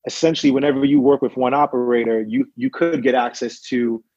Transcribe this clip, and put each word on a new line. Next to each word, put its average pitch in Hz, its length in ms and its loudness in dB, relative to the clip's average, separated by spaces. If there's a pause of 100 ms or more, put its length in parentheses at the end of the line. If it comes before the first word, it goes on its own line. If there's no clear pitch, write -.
Essentially, 156 420 0
whenever 135 360 0
you 143 160 4
work 135 200 4
with 123 140 -2
one 127 180 0
operator, 123 680 0
you, 110 340 -2
you 123 140 -4
could 165 340 -2
get 127 100 2
access 123 500 -4
to 120 380 -2 (160)